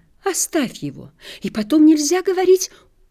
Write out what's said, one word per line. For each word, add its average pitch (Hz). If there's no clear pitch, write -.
оставь -
его, 139
и 190
потом 294
нельзя 320
говорить 370